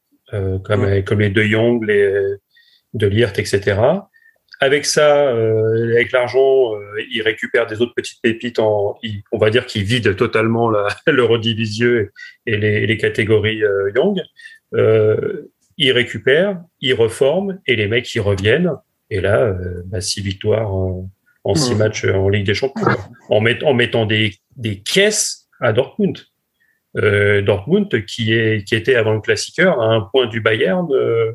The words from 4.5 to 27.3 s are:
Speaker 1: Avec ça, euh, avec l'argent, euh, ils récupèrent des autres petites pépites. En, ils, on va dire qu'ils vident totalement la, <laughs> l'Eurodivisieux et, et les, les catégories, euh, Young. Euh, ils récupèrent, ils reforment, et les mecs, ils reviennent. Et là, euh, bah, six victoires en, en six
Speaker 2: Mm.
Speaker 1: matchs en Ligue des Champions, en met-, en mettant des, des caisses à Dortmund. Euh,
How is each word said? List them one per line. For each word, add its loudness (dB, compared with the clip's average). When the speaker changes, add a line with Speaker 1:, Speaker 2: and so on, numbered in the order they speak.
Speaker 1:
Avec 2
ça, 4
euh, 0
avec 2
l'argent, 2
euh, -10
ils -4
récupèrent 0
des -2
autres -2
petites -10
pépites. -2
En, 0
ils, -10
on -6
va 2
dire 0
qu'ils -4
vident 0
totalement 0
la, 0
<laughs> -6
l'Eurodivisieux 0
et, -2
et -2
les, 0
les 0
catégories, 0
euh, 0
Young. 0
Euh, 2
ils 2
récupèrent, 0
ils 0
reforment, 0
et 0
les -2
mecs, -2
ils -2
reviennent. 2
Et -4
là, 2
euh, -4
bah, -8
six -6
victoires -2
en, -4
en 0
six 0
Speaker 2:
Mm. 0
Speaker 1:
matchs -2
en 0
Ligue 0
des 2
Champions, -2
en 4
met-, 0
en 4
mettant 0
des, 0
des -8
caisses -2
à 2
Dortmund. -2
Euh, 2